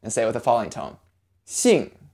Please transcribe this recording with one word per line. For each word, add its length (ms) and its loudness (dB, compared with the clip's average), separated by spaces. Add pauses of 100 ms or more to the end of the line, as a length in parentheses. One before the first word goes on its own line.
And 100 -10
say 120 -2
it 20 2
with 100 -2
a 60 -4
falling 280 0
tone. 280 -12 (500)
Xing. 440 2 (220)